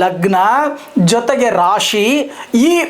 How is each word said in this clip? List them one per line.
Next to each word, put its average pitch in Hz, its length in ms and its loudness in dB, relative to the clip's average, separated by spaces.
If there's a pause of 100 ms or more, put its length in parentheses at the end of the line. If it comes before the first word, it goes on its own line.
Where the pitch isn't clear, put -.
ಲಗ್ನ, 185 340 0 (760)
ಜೊತೆಗೆ 240 360 0 (140)
ರಾಶಿ, 202 420 0 (600)
ಈ 330 40 4 (200)